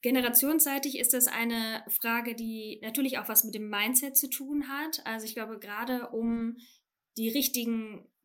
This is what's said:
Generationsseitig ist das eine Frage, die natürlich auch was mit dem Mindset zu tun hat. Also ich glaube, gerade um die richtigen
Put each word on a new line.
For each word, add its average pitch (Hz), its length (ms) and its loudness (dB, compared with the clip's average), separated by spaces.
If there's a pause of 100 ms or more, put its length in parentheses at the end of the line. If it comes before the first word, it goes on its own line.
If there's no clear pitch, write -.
Generationsseitig 269 960 4
ist 247 160 2
das 247 120 6
eine 226 600 0
Frage, 233 480 0
die 220 460 -6
natürlich 262 360 0
auch - 100 -6
was 214 140 4
mit 214 120 -4
dem 214 160 -4
Mindset 254 460 2
zu 285 120 2
tun 285 400 -2
hat. 302 360 -4
Also 226 200 -4
ich 220 100 -8
glaube, 220 240 -6
gerade 240 520 -4
um 233 480 0 (580)
die 226 140 0
richtigen 226 760 0 (180)